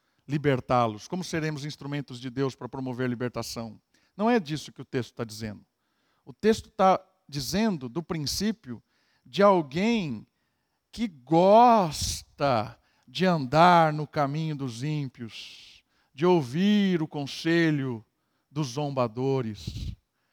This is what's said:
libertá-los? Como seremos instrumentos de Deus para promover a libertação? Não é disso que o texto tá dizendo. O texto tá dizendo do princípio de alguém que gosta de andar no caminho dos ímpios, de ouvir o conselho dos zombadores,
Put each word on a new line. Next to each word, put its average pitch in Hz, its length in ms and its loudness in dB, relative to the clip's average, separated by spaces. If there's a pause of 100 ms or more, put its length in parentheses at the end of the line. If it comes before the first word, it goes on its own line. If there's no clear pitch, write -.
(280)
libertá-los? 123 800 0
Como 180 160 -8
seremos 156 420 -6
instrumentos 143 540 -10
de 131 100 -12
Deus 127 260 -4
para 127 120 -14
promover 127 380 -6
a 123 40 -2
libertação? 117 720 -8 (380)
Não 214 120 0
é 240 100 4
disso 147 340 -8
que - 80 -18
o 131 40 -14
texto - 280 -6
tá 123 100 -8
dizendo. 107 400 -12 (640)
O 135 80 -20
texto - 380 0
tá 190 280 2 (280)
dizendo 143 600 -4
do 127 140 -8
princípio 156 800 -6 (420)
de 135 200 -2
alguém 175 800 2 (640)
que 233 160 -6
gosta 165 1700 2 (320)
de 135 180 -2
andar 160 680 6
no 151 140 -6
caminho 151 480 -2
dos 127 280 -8
ímpios, - 1000 -10 (300)
de 139 120 -2
ouvir 180 760 4
o 156 60 -6
conselho 147 960 -2 (460)
dos 139 200 -6
zombadores, 127 1300 -4 (380)